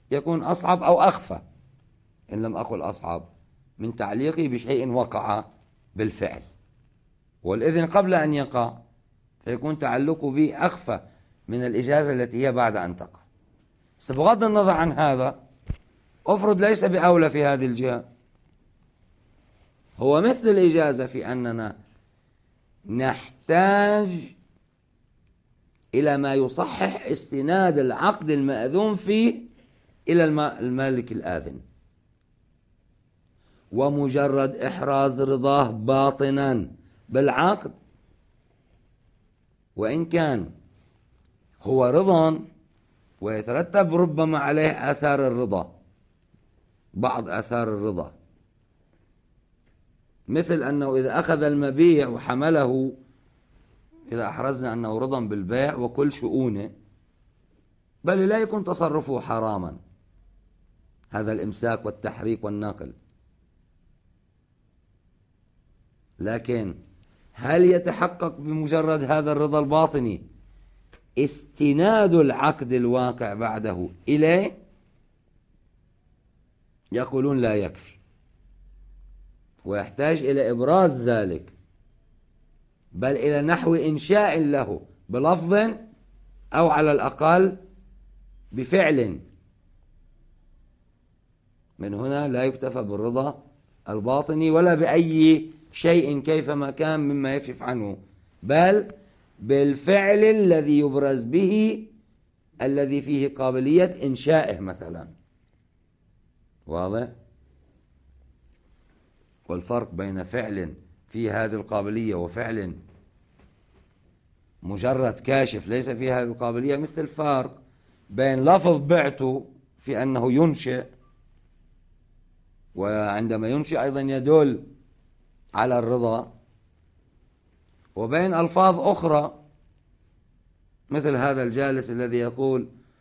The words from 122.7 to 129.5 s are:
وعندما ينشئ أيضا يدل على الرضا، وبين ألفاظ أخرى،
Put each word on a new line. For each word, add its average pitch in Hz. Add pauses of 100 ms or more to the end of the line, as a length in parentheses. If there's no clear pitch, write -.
وعندما 107
ينشئ 143
أيضا 135
يدل 135 (920)
على 123
الرضا، 117 (1600)
وبين 156
ألفاظ 170
أخرى، 151 (1500)